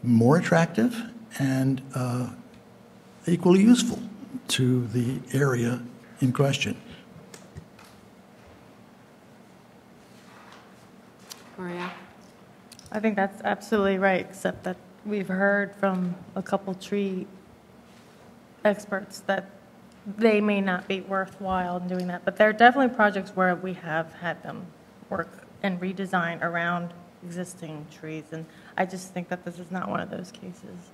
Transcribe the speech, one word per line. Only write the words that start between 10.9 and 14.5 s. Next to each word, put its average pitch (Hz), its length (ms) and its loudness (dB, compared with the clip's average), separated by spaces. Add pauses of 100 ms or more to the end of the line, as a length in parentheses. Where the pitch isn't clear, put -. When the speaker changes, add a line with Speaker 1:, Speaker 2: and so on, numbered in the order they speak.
Speaker 2:
Maria? 180 320 -6 (1000)
Speaker 3:
I 214 80 -4
think 214 160 2
that's 196 280 0
absolutely 202 540 2
right, 190 300 4
except - 380 -6